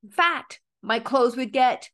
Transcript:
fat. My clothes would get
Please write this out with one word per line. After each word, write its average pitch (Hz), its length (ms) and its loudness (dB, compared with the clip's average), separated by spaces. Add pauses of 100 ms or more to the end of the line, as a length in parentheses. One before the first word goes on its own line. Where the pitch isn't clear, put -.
fat. 339 500 -2 (220)
My 226 180 -2
clothes 240 380 0
would 254 160 -8
get 254 400 0